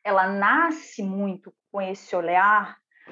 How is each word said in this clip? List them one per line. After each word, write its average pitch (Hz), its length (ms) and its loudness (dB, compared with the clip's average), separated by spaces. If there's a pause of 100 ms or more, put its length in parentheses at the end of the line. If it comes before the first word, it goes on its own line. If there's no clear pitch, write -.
ela 190 240 2
nasce 240 760 0
muito 190 500 -6 (200)
com 202 100 -6
esse 190 340 -8
olhar 185 600 2 (340)